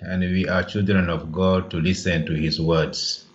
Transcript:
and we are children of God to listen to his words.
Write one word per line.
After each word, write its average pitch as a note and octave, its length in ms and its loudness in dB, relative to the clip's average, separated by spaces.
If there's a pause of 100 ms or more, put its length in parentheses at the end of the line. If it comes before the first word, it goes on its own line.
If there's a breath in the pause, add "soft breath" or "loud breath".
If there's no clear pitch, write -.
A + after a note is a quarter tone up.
and F#2 220 -2
we F#2 280 0
are F#2 140 0
children F#2+ 460 2
of D#2+ 200 -4
God F#2 380 2
to E2+ 80 -6
listen E2+ 480 0
to D#2+ 80 -4
his D#2 240 0
words. - 760 -2